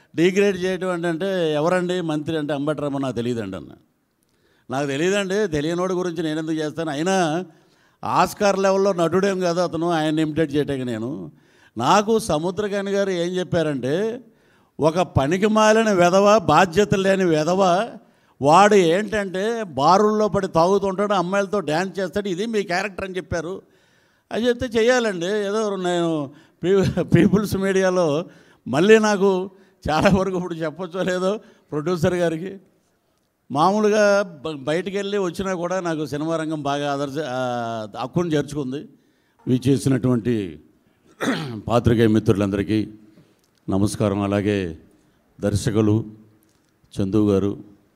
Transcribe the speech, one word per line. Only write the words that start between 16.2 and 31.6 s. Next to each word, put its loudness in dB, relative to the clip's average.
బాధ్యత 4
లేని 2
వెధవ, 2
వాడు 8
ఏంటంటే 0
బారుల్లో 2
పడి -2
తాగుతుంటాడు, 2
అమ్మాయిలతో -2
డ్యాన్స్ -4
చేస్తాడు, -4
ఇది -4
మీ -2
క్యారెక్టర్" -6
అని -10
చెప్పారు. -8
అది -2
చెప్తే 0
చేయాలండి. 2
ఏదో -2
నేను -2
పీ-, 2
పీపుల్స్ 2
మీడియాలో 0
మళ్ళీ 6
నాకు 2
చాలా 2
వరకు -2
ఇప్పుడు -6
చెప్పొచ్చో -6
లేదో -2